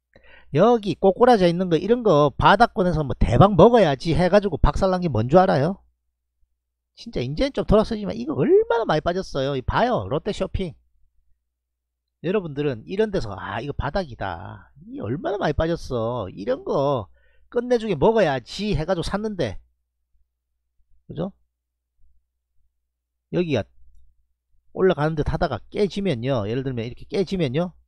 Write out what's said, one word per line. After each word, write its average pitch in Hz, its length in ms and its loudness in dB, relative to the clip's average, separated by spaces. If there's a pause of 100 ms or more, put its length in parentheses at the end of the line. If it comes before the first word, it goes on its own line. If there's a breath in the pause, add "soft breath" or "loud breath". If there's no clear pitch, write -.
(540 soft breath)
여기 208 400 2
꼬꾸라져 196 520 4
있는 175 240 0
거, 165 60 4
이런 240 260 0
거 147 340 4
바닥권에서 180 680 4
뭐 127 140 -6
대박 147 360 6
먹어야지 165 600 6
해가지고 180 440 2
박살난 185 420 2
게 180 80 -2
뭔 120 220 -2
줄 165 80 8
알아요? 185 440 2 (1120)
진짜 - 260 -8
이제는 156 340 -2
좀 190 100 -2
돌아서지만 208 520 0
이거 247 180 -6
얼마나 440 500 2
많이 160 160 0
빠졌어요. 143 560 -4
이 127 60 -6
봐요, 160 460 -2
롯데 160 240 -4
쇼핑. 185 420 -6 (1500)
여러분들은 147 640 -4
이런 202 240 -2
데서 131 280 -4
"아, 98 240 -8
이거 143 100 -8
바닥이다. 110 1040 -8 (140)
이 262 120 -14
얼마나 254 380 -6
많이 185 160 -2
빠졌어." 123 760 -4
이런 240 340 -6
거 143 440 -2 (400)
끝내주게 233 460 -2
먹어야지 180 840 0
해가지고 160 280 -2
샀는데, 196 540 -6 (1500)
그죠? 165 240 -8 (2000)
여기가 156 320 -2 (1120)
올라가는 160 400 0
듯 151 180 -4
하다가 156 280 -4 (100)
깨지면요, 139 800 -4
예를 131 120 -4
들면 127 220 -6
이렇게 123 220 -14
깨지면요, 170 640 -4 (160)